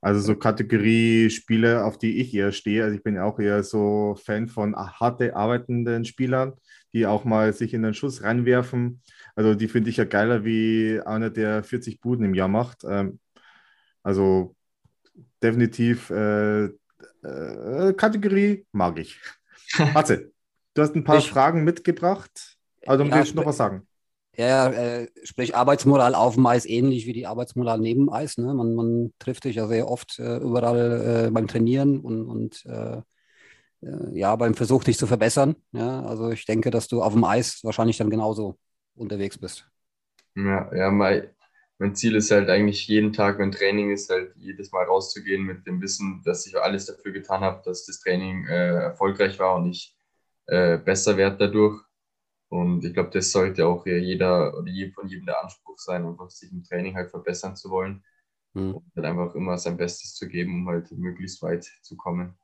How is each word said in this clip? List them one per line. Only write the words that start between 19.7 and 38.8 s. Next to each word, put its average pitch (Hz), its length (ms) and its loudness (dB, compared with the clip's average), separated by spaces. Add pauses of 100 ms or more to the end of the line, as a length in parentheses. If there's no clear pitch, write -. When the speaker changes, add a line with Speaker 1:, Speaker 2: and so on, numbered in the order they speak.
Speaker 2:
<laughs> 147 220 2
Speaker 1:
Matze, 151 380 2 (420)
du 151 80 2
hast 147 140 2
ein 151 80 0
paar 151 140 6
Speaker 3:
Ich 139 120 4
Speaker 1:
Fragen 151 360 4
mitgebracht. 175 920 -2 (300)
Also 135 160 4
du 143 60 2
Speaker 3:
Ja, 143 80 4
Speaker 1:
willst 147 180 2
noch 160 80 0
Speaker 3:
spe- 151 60 0
Speaker 1:
was 143 80 -2
sagen? 98 280 -2 (540)
Speaker 3:
Ja, 120 80 2
ja, 131 240 4
äh, 120 380 -4 (160)
sprich - 280 -4
Arbeitsmoral 131 600 6
auf 113 200 4
dem 127 100 6
Eis 120 200 4
ähnlich 120 400 0
wie 120 60 -6
die 113 160 -8
Arbeitsmoral 117 500 -4
neben 117 280 2
dem 127 80 2
Eis, 143 240 -6
ne? 120 160 -2
Man, 117 200 0
man 117 460 0
trifft - 240 -8
sich 113 140 -4
ja 110 100 -2
sehr 113 220 0
oft, - 280 -8
äh, 120 200 -6
überall, 117 880 2
äh, - 20 2
beim 110 160 2
Trainieren 131 540 2
und, 113 260 -6
und, 113 400 -8
äh, 117 360 -10 (800)
äh, - 360 -10
ja, 98 200 2
beim 117 160 2
Versuch, 127 320 2
dich 117 120 2
zu 127 100 -2
verbessern, 127 500 2 (160)
ja? 131 320 -4
Also 113 240 -4
ich 113 160 -6
denke, 110 260 0
dass 113 160 -2
du 120 160 0
auf 101 80 2
dem 113 140 4
Eis - 400 0
wahrscheinlich 113 320 0
dann 107 120 0
genauso 107 480 -4 (380)